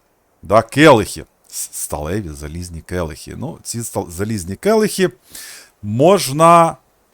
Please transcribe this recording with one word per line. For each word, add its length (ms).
Да, 180
келихи. 640
С-, 180
сталеві 560
залізні 520
келихи. 560
Ну, 260
ці 160
стал-, 300
залізні 460
келихи 540
можна 960